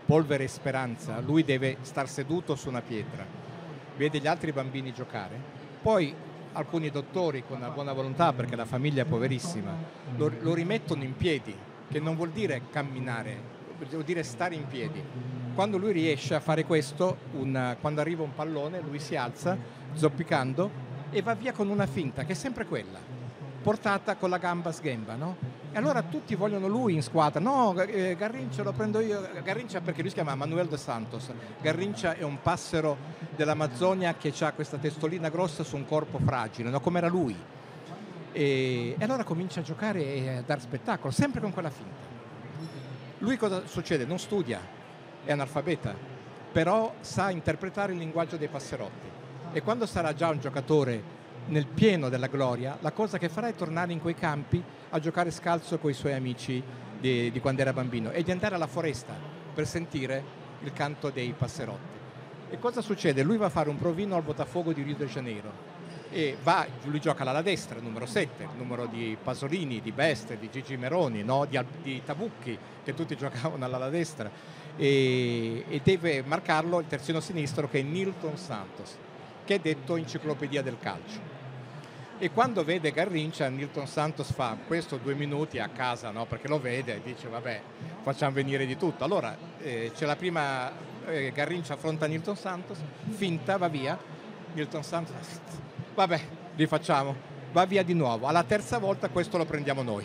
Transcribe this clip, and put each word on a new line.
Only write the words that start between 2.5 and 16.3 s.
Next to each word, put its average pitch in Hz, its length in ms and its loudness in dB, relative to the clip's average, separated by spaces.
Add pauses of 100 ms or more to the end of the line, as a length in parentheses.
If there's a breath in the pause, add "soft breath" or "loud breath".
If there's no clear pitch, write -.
su 139 120 -6
una 123 120 -2
pietra, 104 440 -6 (720)
vede 151 220 2
gli 143 80 0
altri 165 240 2
bambini 131 420 -4
giocare, 110 460 -6 (420)
poi 185 320 4 (420)
alcuni 156 360 -2
dottori 143 560 0
con 127 140 -8
la 123 100 -4
buona 139 220 -4
volontà, 135 400 4
perché 120 240 -2
la 117 80 -2
famiglia 131 380 2
è - 40 2
poverissima, 123 680 0 (440)
lo, 151 240 4
lo 165 140 2
rimettono 165 500 0
in 127 120 -4
piedi, 131 380 2 (340)
che 147 120 0
non 160 160 0
vuol 165 140 0
dire 160 400 0
camminare, 123 800 -4 (380)
vuol 156 140 -4
dire 160 220 0
stare 175 320 -2
in 147 100 -6
piedi. 123 360 -4 (520)
Quando 196 240 2
lui 208 140 2
riesce 160 420 4